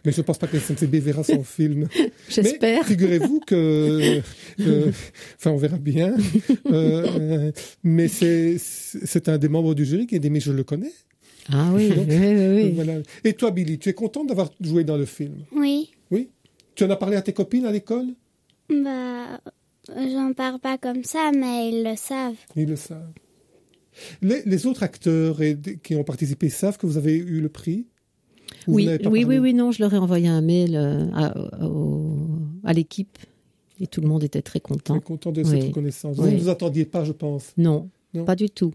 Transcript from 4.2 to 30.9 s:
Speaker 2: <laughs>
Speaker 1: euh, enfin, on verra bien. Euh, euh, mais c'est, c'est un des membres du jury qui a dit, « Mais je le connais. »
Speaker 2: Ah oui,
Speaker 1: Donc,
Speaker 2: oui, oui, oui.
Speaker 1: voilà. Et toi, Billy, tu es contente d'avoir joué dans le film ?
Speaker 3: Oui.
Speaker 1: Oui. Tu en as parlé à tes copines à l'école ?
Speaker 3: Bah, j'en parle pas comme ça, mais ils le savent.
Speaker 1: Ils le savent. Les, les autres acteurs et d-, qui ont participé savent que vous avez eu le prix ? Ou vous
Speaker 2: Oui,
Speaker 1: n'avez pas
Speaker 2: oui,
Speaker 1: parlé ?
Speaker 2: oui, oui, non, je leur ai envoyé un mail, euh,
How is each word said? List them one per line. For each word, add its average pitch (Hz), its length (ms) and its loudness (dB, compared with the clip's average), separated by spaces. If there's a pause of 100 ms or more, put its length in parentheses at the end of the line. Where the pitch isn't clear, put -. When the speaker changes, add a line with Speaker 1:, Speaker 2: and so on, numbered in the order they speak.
Speaker 2:
<laughs> - 200 -10
Speaker 1:
euh, 151 320 4 (460)
enfin, 160 140 0
on 147 40 2
verra 151 220 0
bien. 160 360 0 (520)
Euh, 160 400 2 (120)
euh, 156 340 0 (300)
mais 165 260 4
c'est, 170 500 2
c'est - 720 -4
un 156 80 2
des 147 100 2
membres 160 260 0
du 147 120 0
jury 180 200 -2
qui 233 100 -2
a - 20 0
dit, « 147 120 0
Mais 151 100 0
je 139 120 -2
le 135 120 -2
connais. » 196 280 -6 (580)
Speaker 2:
Ah 143 240 2
oui, 208 140 4
Speaker 1:
Donc, 151 220 2
Speaker 2:
oui, 156 80 4
oui, 196 300 4 (160)
oui. 190 100 2
Speaker 1:
voilà. 160 220 -2 (280)
Et 220 80 4
toi, 226 200 -2
Billy, 165 260 -2
tu - 100 -6
es 185 60 0
contente 226 340 -6
d'avoir 190 220 -2 (100)
joué 165 240 0
dans 151 140 -2
le 143 80 -2
film ? 147 300 -10 (200)
Speaker 3:
Oui. 285 360 0 (180)
Speaker 1:
Oui. 240 180 -2 (460)
Tu - 100 0
en 185 60 2
as 196 60 0
parlé 196 200 -2
à 190 60 0
tes 196 100 -4
copines 240 320 0
à 220 80 -2
l'école ? 226 360 -4 (600)
Speaker 3:
Bah, 254 720 -4 (480)
j'en 262 460 -2
parle 254 240 -6
pas 262 200 -4
comme 254 260 -6
ça, 311 300 -2
mais 240 360 0
ils 226 140 0
le 220 120 -4
savent. 262 380 -6 (220)
Speaker 1:
Ils 156 120 0
le 156 80 -2
savent. 160 360 -14 (1080)
Les, 226 240 0
les 190 220 0
autres 254 160 -2
acteurs 160 580 0
et 151 140 2
d-, 156 280 -10
qui - 120 -4
ont 147 100 0
participé 143 440 -2
savent 196 280 -2
que - 100 -4
vous 156 120 0
avez 156 180 2
eu 165 240 -2
le 156 80 -2
prix ? 190 380 -6 (800)
Ou 170 60 4
vous 220 40 6
Speaker 2:
Oui, 202 100 6
Speaker 1:
n'avez 160 120 2
pas 202 120 -2
Speaker 2:
oui, 220 120 4
Speaker 1:
parlé ? 254 160 4
Speaker 2:
oui, 254 120 4
oui, 247 40 4
non, 240 180 4
je 220 100 -4
leur 202 120 4
ai 202 40 4
envoyé 175 300 4
un 160 140 4
mail, 170 340 2
euh, 147 380 0